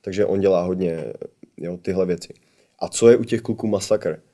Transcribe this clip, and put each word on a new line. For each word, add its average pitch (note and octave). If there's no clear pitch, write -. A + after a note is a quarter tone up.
takže G2
on F#2+
dělá F#2+
hodně, F2+
jo, F2
tyhle F#2
věci. F2
A -
co -
je A#2+
u A#2
těch A2+
kluků A2+
masakr G2+